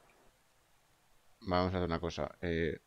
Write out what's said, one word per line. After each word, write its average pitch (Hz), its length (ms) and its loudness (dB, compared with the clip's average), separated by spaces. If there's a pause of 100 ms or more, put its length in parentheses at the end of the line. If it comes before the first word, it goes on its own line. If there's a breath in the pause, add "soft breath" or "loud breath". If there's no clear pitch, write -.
(1400)
vamos 92 340 2
a 92 40 0
hacer 87 100 0
una 82 120 0
cosa. 80 420 -4
Eh, 82 460 0